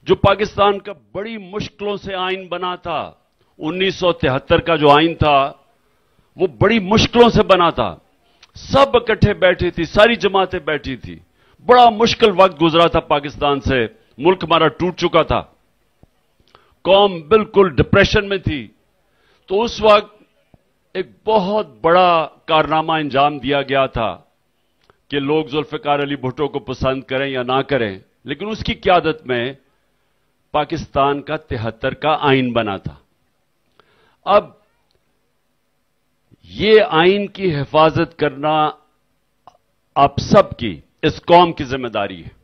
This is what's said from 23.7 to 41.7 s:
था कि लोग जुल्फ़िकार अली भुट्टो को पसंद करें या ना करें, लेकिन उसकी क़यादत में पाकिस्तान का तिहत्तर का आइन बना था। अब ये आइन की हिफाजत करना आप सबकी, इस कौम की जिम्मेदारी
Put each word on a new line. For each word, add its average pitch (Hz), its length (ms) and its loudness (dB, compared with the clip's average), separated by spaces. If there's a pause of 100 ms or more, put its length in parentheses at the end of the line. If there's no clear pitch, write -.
था 107 460 -8 (760)
कि 143 100 -4
लोग 151 280 -2
जुल्फ़िकार 143 520 -4
अली 143 160 -4
भुट्टो 131 320 -6
को 139 120 -6
पसंद 131 440 -4
करें 135 260 -6
या 127 140 -6
ना 131 180 -2
करें, 117 400 -4 (240)
लेकिन 147 220 -10
उसकी 220 260 -8
क़यादत 160 540 0
में 127 300 -4 (960)
पाकिस्तान 143 680 -2
का 151 160 -8
तिहत्तर 127 560 -8
का 151 280 -2
आइन 135 320 2
बना 107 240 -2
था। - 240 -14 (1300)
अब 202 280 0 (1900)
ये 175 340 2
आइन 185 480 2
की 190 220 -6
हिफाजत 156 680 0
करना 151 600 -2 (1160)
आप 143 220 2
सबकी, 120 640 0 (200)
इस 151 160 -2
कौम 175 320 4
की 160 120 -10
जिम्मेदारी 107 580 -6